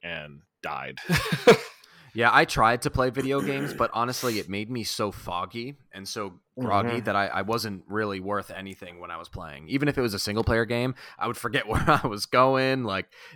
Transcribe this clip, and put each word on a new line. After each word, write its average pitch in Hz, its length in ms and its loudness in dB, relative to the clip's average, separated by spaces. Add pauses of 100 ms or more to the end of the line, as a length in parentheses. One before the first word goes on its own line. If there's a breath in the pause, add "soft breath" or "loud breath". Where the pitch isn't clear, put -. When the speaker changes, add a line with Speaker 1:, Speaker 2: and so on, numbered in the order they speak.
Speaker 1:
and 76 400 -10 (180)
died. 67 380 -8 (100)
<laughs> - 0 - (1080 loud breath)
Speaker 2:
Yeah, 117 180 4
I 147 140 6
tried 120 360 4
to 143 80 -2
play 127 200 2
video 135 300 -2
games, 139 340 -4
but 120 180 0
honestly, 120 480 -2
it 82 80 -8
made 104 220 -6
me 123 120 -6
so 104 300 -2
foggy 117 640 -8 (160)
and 95 160 -14
so 98 320 -8 (180)
groggy 101 300 2
Speaker 1:
Mm-hmm. 120 160 0
Speaker 2:
that 104 100 2
I, 101 140 4
I 98 140 -2
wasn't 107 440 -4
really 101 320 -2
worth 98 320 -6
anything 92 480 -14
when 87 140 -12
I 82 60 -10
was 85 100 -14
playing. 78 400 -14
Even 139 200 0
if 139 100 0
it - 20 4
was 117 140 0
a 98 40 -2
single 104 240 0
player 117 220 2
game, 120 300 0 (240 loud breath)
I 117 100 -2
would 117 80 -4
forget 113 320 -2
<laughs> - 0 -
where 110 180 2
I 151 200 6
was 104 200 -4
going. 131 560 4
Like, 95 240 -2 (300 loud breath)